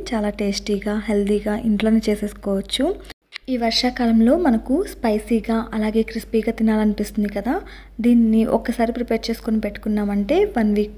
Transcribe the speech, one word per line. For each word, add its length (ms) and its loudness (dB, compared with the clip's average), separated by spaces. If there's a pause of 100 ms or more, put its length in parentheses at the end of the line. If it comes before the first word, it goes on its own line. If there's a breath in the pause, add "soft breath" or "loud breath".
(100)
చాలా 200 -2 (120)
టేస్టీగా, 520 -2 (140)
హెల్దీగా 480 0 (140)
ఇంట్లోనే 380 2
చేసేసుకోవచ్చు. 760 -2 (680 loud breath)
ఈ 40 -2 (100)
వర్షాకాలంలో 680 2 (100)
మనకు 300 2 (180)
స్పైసీగా, 640 0 (200)
అలాగే 340 0
క్రిస్పీగా 480 -2
తినాలనిపిస్తుంది 760 0
కదా. 180 -2 (500 loud breath)
దీన్ని 380 6 (140)
ఒక్కసారి 420 -2
ప్రిపేర్ 300 -2
చేసుకొని 360 -2
పెట్టుకున్నామంటే 720 0 (180)
వన్ 220 2
వీక్ 200 -2